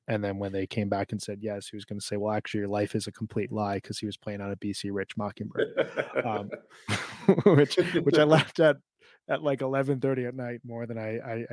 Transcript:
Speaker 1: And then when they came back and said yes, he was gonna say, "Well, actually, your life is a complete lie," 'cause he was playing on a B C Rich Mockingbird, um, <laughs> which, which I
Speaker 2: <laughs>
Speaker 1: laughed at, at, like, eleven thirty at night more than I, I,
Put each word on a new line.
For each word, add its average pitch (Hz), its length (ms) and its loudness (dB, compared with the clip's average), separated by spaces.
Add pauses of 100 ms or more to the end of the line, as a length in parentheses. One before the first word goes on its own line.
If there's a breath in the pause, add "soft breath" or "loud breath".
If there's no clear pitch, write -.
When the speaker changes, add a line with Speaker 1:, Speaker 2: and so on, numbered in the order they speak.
Speaker 1:
And 107 160 -2
then 98 160 -2
when 98 140 -4
they 95 140 -2
came 104 220 -2
back 98 240 0
and 104 80 -6
said 101 220 -8
yes, 104 260 -6
he 110 80 -14
was 98 80 -12
gonna 101 160 -10
say, - 160 -6
"Well, 104 160 0
actually, 107 280 -2
your 101 80 -2
life 104 260 0
is 107 120 -2
a 101 60 -12
complete 110 380 -4
lie," 101 300 -2
'cause - 180 -10
he 110 80 -6
was 101 100 -8
playing 101 240 -8
on 98 100 -6
a 98 60 -6
B 101 160 -6
C 101 180 -6
Rich 98 260 -6
Mockingbird, 104 520 -4 (540)
um, 104 280 -4 (360 loud breath)
<laughs> - 580 2
which, 147 340 8 (240)
which 143 160 4
I 151 40 8
Speaker 2:
<laughs> - 20 8
Speaker 1:
laughed 151 340 6
at, 151 180 8 (520 soft breath)
at, 151 140 0
like, 139 180 0
eleven 135 400 0
thirty 131 240 0
at 123 100 -6
night 120 280 -8
more 117 240 -8
than 113 120 -6
I, 110 200 -4
I, 117 340 -6